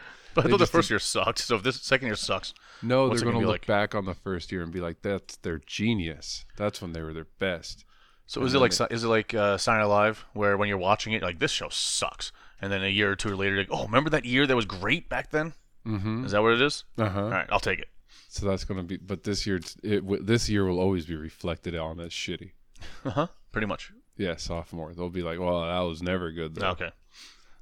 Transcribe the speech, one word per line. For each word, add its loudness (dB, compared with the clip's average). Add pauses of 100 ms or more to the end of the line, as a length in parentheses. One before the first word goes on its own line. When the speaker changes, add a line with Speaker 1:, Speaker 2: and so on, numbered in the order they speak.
(340)
Speaker 1:
But 6
I 4
Speaker 2:
They 4
Speaker 1:
thought 8
the 6
Speaker 2:
just 2
Speaker 1:
first 4
Speaker 2:
did -2
Speaker 1:
year 4
sucked, 0
so 2
if -2
this 0
second 0
year -2
sucks, -4 (280)
Speaker 2:
No, 4
Speaker 1:
what's 2
Speaker 2:
they're 2
Speaker 1:
it 4
gonna 2
Speaker 2:
gonna 2
Speaker 1:
be 4
Speaker 2:
look -4
Speaker 1:
like? -18
Speaker 2:
back 2
on -2
the -4
first -6
year -2
and -6
be -6
like, -6
"That's -4
their -4
genius. -2 (120)
That's -4
when -8
they -6
were -8
their -10 (140)
best." -4 (420)
Speaker 1:
So -6
Speaker 2:
And 2
Speaker 1:
is 0
it 4
Speaker 2:
then 4
Speaker 1:
like 6
Speaker 2:
they 0
Speaker 1:
Si-, 0
is -2
it 2
like, 2
uh, 4
Saturday 4
Night 4
Live, 4 (100)
where 2
when 2
you're 0
watching 2
it, 0
like, -4
"This 2
show -4
sucks," -4 (300)
and -4
then 0
a 2
year 4
or 2
two -2
later, 2
like, 2
"Oh, 0
remember 2
that 0
year 4
that 4
was 4
great -2
back -4
then?" -2 (320)
Speaker 2:
Mm-hmm. -2
Speaker 1:
Is -6
that 6
what 6
it 4
is? 0 (140)
Speaker 2:
Uh-huh. 0
Speaker 1:
All -2
right, 0
I'll 4
take 0
it. -10 (400)
Speaker 2:
So -4
that's 0
gonna -4
be, -6
but -8
this -2
year, 2
it's, -8
it 2
w-, 0
this 2
year 4
will 2
always 2
be -6
reflected -6
on -6
as -12
shitty. -8 (520)
Speaker 1:
Uh-huh. -2 (240)
Pretty -2
much. -6 (260)
Speaker 2:
Yeah, -2
sophomore. -8
They'll -4
be -4
like, -4
"Well, 2
that 0
was -2
never 0
good, -6
though." -2
Speaker 1:
Okay. -8 (720)